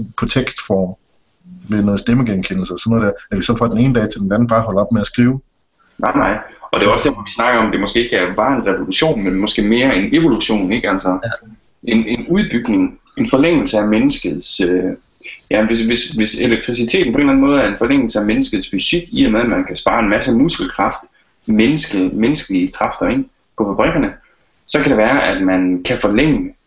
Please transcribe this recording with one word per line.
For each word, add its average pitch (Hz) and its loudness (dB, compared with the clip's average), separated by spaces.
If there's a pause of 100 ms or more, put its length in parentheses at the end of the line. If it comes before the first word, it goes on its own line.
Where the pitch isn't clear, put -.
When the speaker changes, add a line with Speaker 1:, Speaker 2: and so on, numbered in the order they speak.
(180)
Speaker 1:
på - -2
tekstform 98 -2 (760)
ved 104 2
noget 101 0
stemmegenkendelse 95 0
og 87 -6
sådan 113 0
noget 104 2
der, - -16 (100)
at 104 -2
vi 92 -2
så 113 0
fra 117 2
den 104 -2
ene 127 4
dag 107 2
til 104 -8
den 98 -2
anden 117 4
bare 117 2
holder 101 0
op 98 -4
med 110 2
at 101 -4
skrive. 127 0 (560)
Speaker 2:
Nej, - 0
nej. 104 0 (340)
Og - 0
det 101 4
er 104 6
også 110 0
derfor, 135 -4
vi - -12
snakker 120 2
om, 110 2
at 98 -2
det 98 -2
måske 117 0
ikke 120 -2
er 92 -2
bare 123 2
en 107 -4
revolution, 110 0
men 95 -2
måske 104 0
mere 117 2
en 98 0
evolution, 110 2
ikke? 113 -2
Altså, 95 -2
Speaker 1:
Ja. 113 -6 (640)
Speaker 2:
en, 220 2
en - -4
udbygning, 117 0 (180)
en 113 -2
forlængelse 139 2
af 104 0
menneskets... 107 0
Øh, 90 0 (680)
ja, 107 2
hvis, 113 0
hvis, 117 0
hvis 107 0
elektriciteten 117 0
på 131 0
en 147 4
eller 139 4
anden 135 4
måde 143 2
er 110 2
en 101 -4
forlængelse 117 0
af 104 0
menneskets 110 0
fysik, 160 -2
i 135 2
og 117 2
med, 107 2
at 120 0
man 92 -2
kan 90 -10
spare 110 0
en 101 0
masse 110 2
muskelkraft, 120 0 (460)
menneske-, 110 2
menneskelige 135 0
kræfter, - -4
ikke, 135 0 (340)
på 107 -2
fabrikkerne, 110 0 (540)
så - 0
kan 139 0
det 131 4
være, 117 2
at 95 -2
man 92 0
kan - -2
forlænge 107 0 (140)